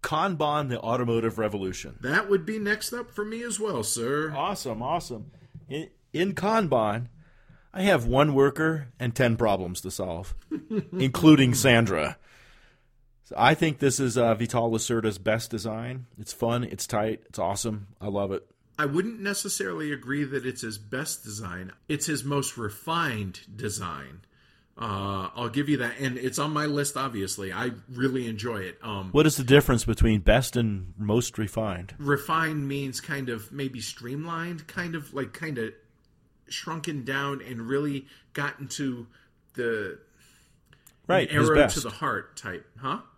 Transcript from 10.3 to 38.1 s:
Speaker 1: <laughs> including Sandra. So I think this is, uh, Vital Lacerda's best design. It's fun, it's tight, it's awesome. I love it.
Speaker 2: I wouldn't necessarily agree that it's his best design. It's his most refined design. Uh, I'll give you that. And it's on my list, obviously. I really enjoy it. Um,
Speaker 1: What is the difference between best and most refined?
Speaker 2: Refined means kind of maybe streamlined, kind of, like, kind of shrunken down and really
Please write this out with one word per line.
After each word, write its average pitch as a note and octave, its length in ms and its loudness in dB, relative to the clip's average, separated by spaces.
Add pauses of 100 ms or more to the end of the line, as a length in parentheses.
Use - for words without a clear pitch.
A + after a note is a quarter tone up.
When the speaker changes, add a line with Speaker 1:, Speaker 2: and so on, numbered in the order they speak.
Speaker 1:
<laughs> A3 260 -4
including C3+ 600 8
Sandra. A2+ 640 4 (1080)
So - 120 -14
I B2 160 8
think D#3 240 2
this C3+ 220 2
is, B2+ 180 2
uh, A2+ 160 6
Vital A#2 380 0
Lacerda's A2 480 0
best A2 320 0
design. A#2 560 -6 (100)
It's - 160 -14
fun, A#2+ 300 0
it's - 240 -8
tight, A2 400 -2
it's - 100 -14
awesome. G2+ 480 -2 (160)
I G2 60 -6
love G2+ 240 -2
it. G2 120 -4 (360)
Speaker 2:
I D3+ 60 2
wouldn't F#3+ 340 -2
necessarily G3 720 -4
agree C#3 320 -4
that C3 240 -4
it's B2 140 -8
his G#2+ 180 -8
best B2+ 440 -8
design. F#2 480 -10 (160)
It's D3+ 200 -2
his C#3 160 -2
most C#3 340 -2
refined A2+ 840 -4 (140)
design. F2+ 680 -8 (540)
Uh, G2 600 -4
I'll A#2+ 140 -4
give C#3 200 -2
you C#3+ 80 2
that. A#2+ 220 -4
And C3 180 -2
it's B2+ 220 -4
on D3+ 140 -2
my D3+ 120 0
list, C#3+ 320 -2
obviously. G2+ 560 -4
I A#2 180 -2 (200)
really B2+ 360 0
enjoy A2 340 -4
it. F#2 200 -10
Um, G2 300 -6
Speaker 1:
What D3+ 160 8
is D3 80 4
the C3+ 80 -2
difference B2+ 420 8
between A2 360 6
best A#2 340 6
and G2+ 420 -2
most G#2+ 400 0
refined? G2+ 600 -4
Speaker 2:
Refined D3 680 0
means C#3 320 -4
kind C#3 300 -6
of G#2+ 220 -8
maybe C3 300 -8
streamlined, D#3+ 840 -8
kind F3 300 -8
of, D3 180 -10
like, C#3 200 -6
kind D3+ 260 -8
of A2+ 140 -4 (760)
shrunken D#3 560 -8
down C3+ 380 -4
and A#2 200 -10
really C#3 460 -2 (260)